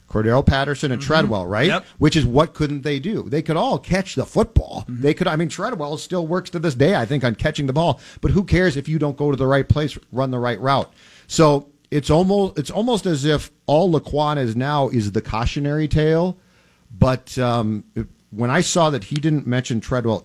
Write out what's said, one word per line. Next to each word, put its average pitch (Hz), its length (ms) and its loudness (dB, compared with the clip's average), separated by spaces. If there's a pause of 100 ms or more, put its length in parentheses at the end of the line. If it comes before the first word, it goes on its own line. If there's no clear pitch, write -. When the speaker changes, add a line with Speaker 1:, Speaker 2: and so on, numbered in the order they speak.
Speaker 1:
Cordero 113 360 2
Patterson 139 460 0
and 123 100 -4
Speaker 2:
Mm-hmm. 139 60 -10
Speaker 1:
Treadwell, 123 400 2
right? 104 220 0
Speaker 2:
Yep. 175 180 -2 (120)
Speaker 1:
Which 151 180 4
is, 135 100 2
what 139 280 2
couldn't 147 280 -4
they 147 160 -2
do? 160 240 -4
They 143 180 -2
could 151 160 -2
all 202 220 0
catch 185 380 -4
the 120 100 -2
football. - 640 0
Speaker 2:
Mm-hmm. 123 140 -8
Speaker 1:
They 151 120 4
could, 175 140 -2
I 156 80 -2
mean, 165 120 0
Treadwell 170 480 -6
still 175 300 -6
works 180 240 -4
to 175 80 -6
this 160 160 -2
day, 147 220 4
I 117 100 0
think, 135 160 -2
on 120 140 0
catching 147 300 -2
the 131 60 -2
ball. 160 280 0 (200)
But - 120 2
who 196 100 2
cares 165 340 2
if 139 120 -6
you 156 100 0
don't 143 180 -2
go 147 140 0
to 135 60 0
the 131 100 0
right 135 220 2
place, 151 280 0 (140)
run 131 220 -2
the 123 80 -4
right 120 200 -2
route? 131 320 0 (360)
So 147 400 4 (240)
it's 147 180 -2
almost, 190 480 2
it's 143 120 -4
almost 208 360 -2
as 147 180 -2
if 147 280 0 (140)
all 165 260 2
Laquan 147 460 -2
is 113 180 -2
now 139 320 0
is 104 240 -2
the 110 100 -2
cautionary 143 640 -2
tale. 160 500 2 (540)
But, 127 480 0
um, 117 460 0 (460)
when 120 200 -2
I 156 100 2
saw 165 300 2
that 120 140 -4
he 143 120 -6
didn't 151 300 0
mention 123 340 -2
Treadwell 117 440 -2